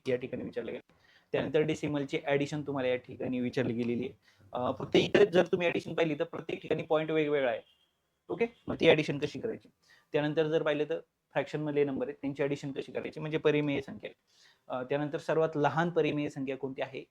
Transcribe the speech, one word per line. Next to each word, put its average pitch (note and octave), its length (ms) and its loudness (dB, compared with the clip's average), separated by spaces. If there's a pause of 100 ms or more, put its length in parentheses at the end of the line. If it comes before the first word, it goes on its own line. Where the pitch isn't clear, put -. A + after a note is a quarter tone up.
या B2 80 2
ठिकाणी B2 280 -6
विचारलं A#2 280 -8
गेलं. - 200 -12 (400)
त्यानंतर D3 280 0
डेसिमलची D3 680 -2
ॲडिशन C#3+ 360 0
तुम्हाला C3+ 260 -2
या B2+ 80 2
ठिकाणी B2+ 440 -4
विचारली B2 320 0
गेलेली A#2+ 360 -2
आहे. - 60 -12 (380)
अ, B2 260 -2
फक्त - 180 0
इथं F#3 280 8
जर F3 220 4
तुम्ही F3 220 2
ॲडिशन E3+ 260 -2
पाहिली D#3+ 200 2
तर E3 100 -2
प्रत्येक D#3 380 -8
ठिकाणी D#3 200 -2
पॉइंट D#3 280 2
वेगवेगळा D3 400 2
आहे. A2 100 -2 (680)
ओके, A3+ 180 0 (200)
मग C#3 140 -4
ती E3 80 6
ॲडिशन D3+ 300 4
कशी C#3 220 -6
करायची? A2 280 -6 (440)
त्यानंतर D3+ 360 0
जर D#3 140 2
पाहिलं D3+ 220 0
तर E3 160 -4 (320)
फ्रॅक्शन D3+ 280 -2
मधले D3 240 2
नंबर C3 240 -2
आहेत, D3 140 -8
त्यांची C#3+ 200 -2
ॲडिशन C#3+ 300 -2
कशी C3+ 200 -8
करायची, B2 280 -6
म्हणजे D#3 180 -2
परिमेय D3 420 2
संख्या - 300 -10
आहे. - 40 -20 (540)
अ, B2+ 140 -4
त्यानंतर C#3+ 360 -2
सर्वात D#3+ 380 2
लहान D3 340 2
परिमेय D3 380 0
संख्या C3+ 280 -6
कोणती C3+ 260 -6
आहे C3+ 280 -8